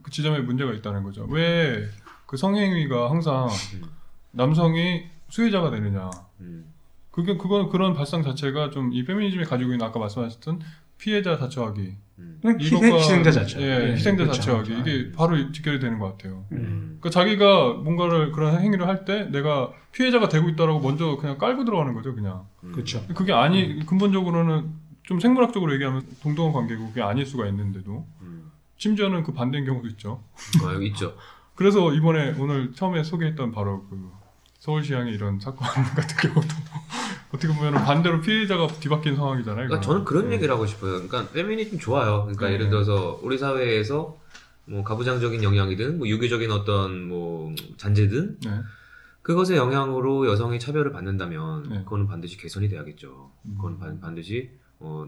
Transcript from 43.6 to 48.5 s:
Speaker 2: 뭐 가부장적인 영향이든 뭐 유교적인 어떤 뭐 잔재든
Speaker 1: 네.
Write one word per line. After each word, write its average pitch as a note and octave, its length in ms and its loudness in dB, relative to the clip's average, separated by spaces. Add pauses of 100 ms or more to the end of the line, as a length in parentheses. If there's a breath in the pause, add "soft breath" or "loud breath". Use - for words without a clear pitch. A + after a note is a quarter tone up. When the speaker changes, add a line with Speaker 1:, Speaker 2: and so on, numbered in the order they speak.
Speaker 2:
뭐 G2+ 180 -4
가부장적인 A#2 640 0
영향이든 G2+ 540 2
뭐 A#2+ 100 -2
유교적인 A2+ 420 0
어떤 G2 560 0
뭐 E2+ 480 -6 (220)
잔재든 G#2 680 2
Speaker 1:
네. G#2+ 60 -6 (720 loud breath)